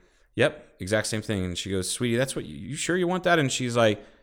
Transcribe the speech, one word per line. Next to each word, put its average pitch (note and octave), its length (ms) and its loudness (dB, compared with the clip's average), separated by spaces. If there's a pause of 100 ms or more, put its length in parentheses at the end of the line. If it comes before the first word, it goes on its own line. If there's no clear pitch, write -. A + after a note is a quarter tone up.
(360)
"Yep, - 420 0
exact G#2 280 0
same G#2+ 160 -4
thing." G2 240 -2
And F2 100 -6
she G2 140 -6
goes, F#2 200 -2
"Sweetie, A#2+ 260 0
that's C3+ 200 -2
what D3 80 -6
you, - 100 -14
you A#2+ 220 -10
sure - 220 0
you F3 100 2
want F3+ 160 -2
that?" F3 140 6
And C3+ 120 2
she's A#2+ 240 -2
like, A2 300 4 (180)